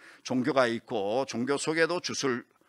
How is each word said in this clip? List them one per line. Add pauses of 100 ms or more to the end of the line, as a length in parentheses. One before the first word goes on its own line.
(240)
종교가
있고
종교
속에도
주술, (240)